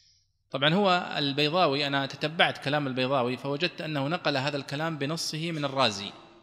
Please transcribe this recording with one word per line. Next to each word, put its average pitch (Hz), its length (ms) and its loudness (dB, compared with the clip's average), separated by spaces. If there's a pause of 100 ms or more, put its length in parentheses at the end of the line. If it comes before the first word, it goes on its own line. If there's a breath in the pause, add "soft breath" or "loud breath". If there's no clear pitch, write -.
(500 soft breath)
طبعا 143 240 2
هو 185 420 2
البيضاوي، 147 680 2
أنا 139 200 0
تتبعت 156 520 0
كلام 143 280 0
البيضاوي 127 500 2
فوجدت 143 440 -4
أنه 151 280 -2
نقل 160 280 0
هذا 143 200 0
الكلام 147 420 -4
بنصه 160 540 -4
من 147 120 -2
الرازي، 120 460 0 (320)